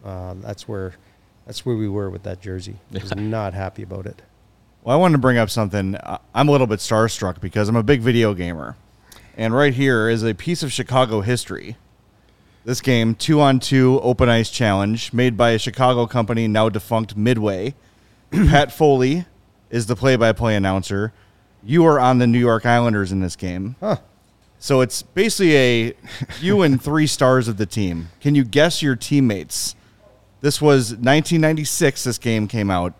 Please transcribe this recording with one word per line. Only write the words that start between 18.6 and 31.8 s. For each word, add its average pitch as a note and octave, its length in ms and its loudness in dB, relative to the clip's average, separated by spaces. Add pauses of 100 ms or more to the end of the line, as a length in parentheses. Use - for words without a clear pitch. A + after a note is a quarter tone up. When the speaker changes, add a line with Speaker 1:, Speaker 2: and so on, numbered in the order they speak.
Speaker 3:
Foley C#3+ 520 2 (440)
is A#2 180 -4
the A2+ 100 -2
play-by-play A2+ 580 2
announcer. G2 580 -2 (520)
You D#3 220 4
are D3+ 120 6
on B2+ 200 4
the B2 100 4
New A#2+ 100 4
York A#2 260 2
Islanders A#2+ 480 2
in F#2+ 80 -2
this F#2 140 -4
game. F#2+ 460 -8
Speaker 1:
Huh. G3+ 160 -2 (680)
Speaker 3:
So C3+ 200 2
it's - 180 -4
basically F#3+ 560 2
a A#2+ 380 2 (480)
you G3 180 2
and C#3+ 220 4
three D3+ 240 0
stars B2+ 420 2
of A2 80 -4
the G#2 80 -4
team. F2 440 -4 (120)
Can D3 140 0
you C#3+ 100 4
guess C#3+ 380 0
your C#3 120 0
teammates? A#2 800 -2 (680)
This C#3+ 180 0
was C3 380 2
nineteen D3+ 420 2
ninety-six, D#3 640 0